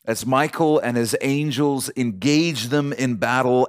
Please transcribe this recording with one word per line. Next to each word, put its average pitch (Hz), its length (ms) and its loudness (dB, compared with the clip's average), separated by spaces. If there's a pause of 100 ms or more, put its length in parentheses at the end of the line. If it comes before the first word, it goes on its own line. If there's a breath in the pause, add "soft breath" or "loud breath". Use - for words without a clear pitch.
as 113 200 -4
Michael 151 540 2
and 120 160 -2
his 117 240 0
angels 139 800 -2
engage 131 720 0
them 143 240 0
in 123 220 -2
battle 127 540 2